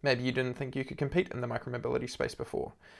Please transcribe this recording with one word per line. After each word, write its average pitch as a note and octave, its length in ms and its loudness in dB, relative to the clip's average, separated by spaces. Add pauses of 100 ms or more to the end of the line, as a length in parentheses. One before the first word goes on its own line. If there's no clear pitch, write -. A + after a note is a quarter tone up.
Maybe B2+ 200 4
you B2+ 80 4
didn't B2+ 240 2
think C3 200 -4
you C3+ 100 0
could - 140 -6
compete D#3 300 2
in B2 120 -4
the A#2+ 60 -2
micromobility B2 640 -2
space - 260 -2
before. - 380 -4 (260)